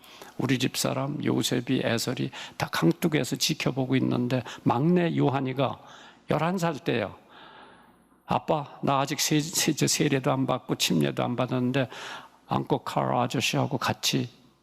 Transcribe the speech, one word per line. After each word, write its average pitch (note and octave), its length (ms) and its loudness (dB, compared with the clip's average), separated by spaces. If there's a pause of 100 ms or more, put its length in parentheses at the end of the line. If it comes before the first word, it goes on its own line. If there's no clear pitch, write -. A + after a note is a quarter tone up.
(380)
우리 C3 220 0
집사람 C3+ 640 -2
요셉이, B2+ 600 0
애설이 B2 460 -2 (280)
다 - 140 -2
강둑에서 D3+ 640 0
지켜보고 C3 580 0
있는데 B2 480 0 (200)
막내 D#3+ 540 4
요한이가 C3+ 600 0 (500)
열한 F3 280 2
살 E3 200 0
때예요. A2 380 -2 (1120)
"아빠, - 560 -2
나 C#3 160 2
아직 C#3 200 -2
세-, D3+ 220 2
세-, D#3+ 320 0
저 C#3+ 140 0
세례도 C#3 440 2
안 C3+ 140 2
받고 C3 300 -2
침례도 C#3 480 0
안 B2 120 -2
받았는데 B2+ 540 0 (560)
안고 C3+ 380 -2
카라 C3 400 0
아저씨하고 B2+ 560 0
같이 B2 500 -2 (340)